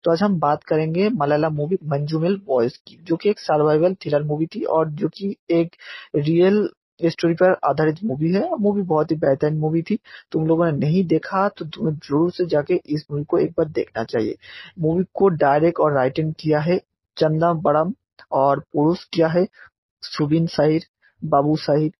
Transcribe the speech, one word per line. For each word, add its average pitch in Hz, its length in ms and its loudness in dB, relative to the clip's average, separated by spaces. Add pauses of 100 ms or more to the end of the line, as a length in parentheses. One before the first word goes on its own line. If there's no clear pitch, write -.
तो 170 60 0
आज 165 120 2
हम 202 160 2
बात 151 260 0
करेंगे 160 440 0
मलयालम 151 440 0
movie 151 320 -2
मंजूमेल 156 600 -2
boys 123 300 0
की, - 280 -20
जो 165 120 -2
कि 208 140 0
एक 208 80 -4
survival 156 560 2
thriller 147 280 -2
movie 151 240 -2
थी - 160 -10
और 160 280 0
जो 151 180 -4
कि 196 280 -8 (140)
एक 170 200 0 (440)
real 175 540 2 (360)
story 165 300 0
पर 180 300 2
आधारित 156 400 0
movie 165 280 -2
है। 269 240 -2
movie 202 260 0
बहुत 160 280 0
ही 160 60 0
बेहतरीन 151 400 0
movie 156 260 0
थी। 208 160 -4 (340)
तुम 160 140 -2
लोगों 160 200 2
ने 160 60 0
नहीं 160 340 0
देखा 190 420 0
तो - 160 -8
तुम्हें 156 320 -6
जरूर 160 340 0
से 180 160 -4
जाके 160 280 0
इस 151 360 -4
movie 147 140 -4
को 170 140 -2
एक 156 120 0
बार 165 180 -2
देखना 113 360 -6
चाहिए। 110 320 -4 (420)
movie 165 260 0 (100)
को 196 140 2
direct 151 520 2
और 151 120 2
writing 143 480 0
किया 151 200 0
है 175 180 0 (380)
चंदा 160 360 2
बड़म 160 420 0 (380)
और 139 280 2
पुरुष 156 440 0
किया 160 240 0
है 175 200 0 (540)
सुबिन 160 440 0
साहिर, 156 360 0 (420)
बाबू 151 320 2
साहिर। 156 440 0